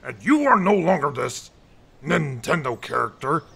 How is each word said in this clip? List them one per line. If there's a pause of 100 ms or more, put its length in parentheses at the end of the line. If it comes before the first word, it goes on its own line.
And
you
are
no
longer
this (540)
Nintendo
character. (120)